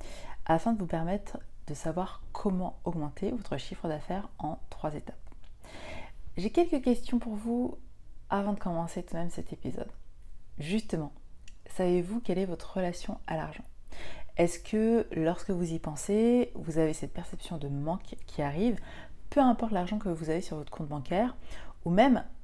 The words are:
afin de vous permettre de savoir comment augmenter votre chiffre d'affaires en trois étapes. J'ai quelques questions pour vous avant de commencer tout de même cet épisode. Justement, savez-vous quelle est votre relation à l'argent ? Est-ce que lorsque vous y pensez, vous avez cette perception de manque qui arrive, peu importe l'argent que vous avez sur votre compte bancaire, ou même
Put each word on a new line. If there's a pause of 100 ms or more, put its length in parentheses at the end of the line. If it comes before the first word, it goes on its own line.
(440)
afin
de
vous
permettre (280)
de
savoir (100)
comment
augmenter
votre
chiffre
d'affaires (100)
en (120)
trois
étapes. (1200)
J'ai
quelques
questions
pour
vous (500)
avant
de
commencer
tout
de
même
cet
épisode. (680)
Justement, (540)
savez-vous
quelle
est
votre
relation
à
l'argent ? (720)
Est-ce
que
lorsque
vous
y
pensez,
vous
avez
cette
perception
de
manque (100)
qui
arrive, (500)
peu
importe
l'argent
que
vous
avez
sur
votre
compte
bancaire, (480)
ou
même (200)